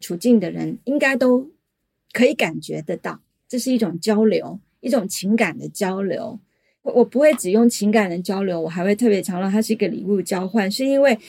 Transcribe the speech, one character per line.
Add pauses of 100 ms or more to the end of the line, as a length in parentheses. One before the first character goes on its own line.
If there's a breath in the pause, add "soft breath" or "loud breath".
处
境
的
人，
应
该
都 (640)
可
以
感
觉
得
到， (280)
这
是
一
种
交
流， (220)
一
种
情
感
的
交
流。 (440)
我，
我
不
会
只
用
情
感
的
交
流，
我
还
会
特
别
强
调
它
是
一
个
礼
物
交
换，
是
因
为 (100)